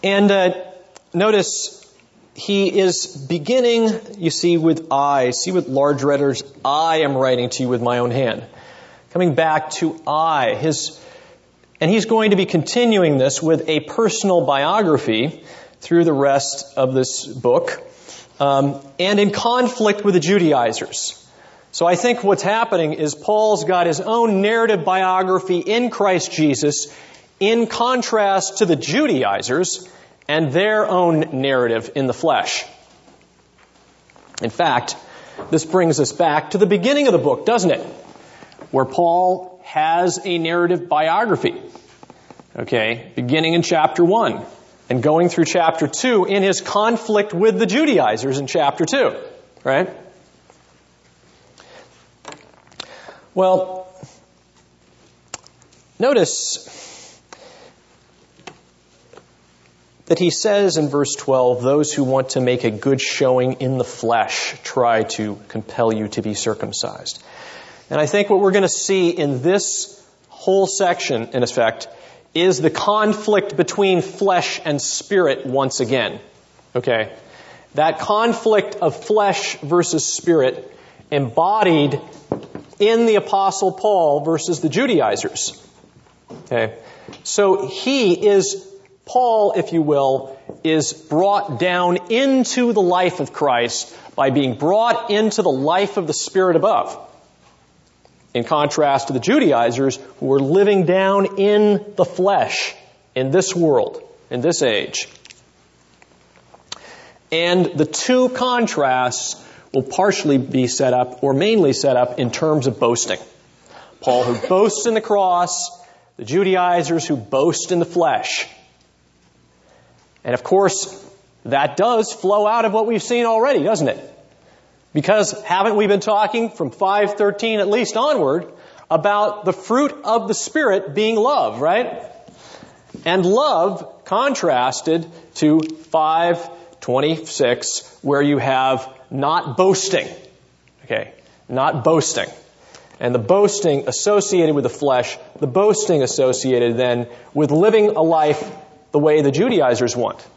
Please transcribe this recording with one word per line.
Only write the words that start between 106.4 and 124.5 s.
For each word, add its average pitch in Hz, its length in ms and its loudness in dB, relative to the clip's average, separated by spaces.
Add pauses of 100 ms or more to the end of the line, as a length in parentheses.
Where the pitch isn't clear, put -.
And 175 340 2
the 151 220 -2
two 254 420 0
contrasts 180 1120 -2 (300)
will 135 80 0
partially 170 560 0
be 127 300 0
set 127 260 0
up, 123 300 -2
or 139 100 2
mainly 180 400 2
set 131 240 0
up, 123 220 0
in 123 100 -2
terms 151 380 0
of 120 120 -2
boasting. 117 380 0 (800)
Paul 123 240 2
who 120 240 -2
boasts 196 380 2
in 226 80 0
the 214 80 0
cross, 185 720 0 (460)
the 117 60 -14
Judaizers 175 840 0
who 147 80 0
boast 135 560 -2
in 175 80 2
the 165 60 2
flesh. 165 640 -2 (1800)
And 123 120 -2
of - 80 -8
course, - 600 0 (420)
that 139 320 0
does 220 360 0
flow 208 320 0
out 226 200 2
of 202 80 0
what 220 120 0
we've 226 160 -2
seen 240 240 -2
already, 226 380 2
doesn't 156 240 0
it? - 180 -6 (840)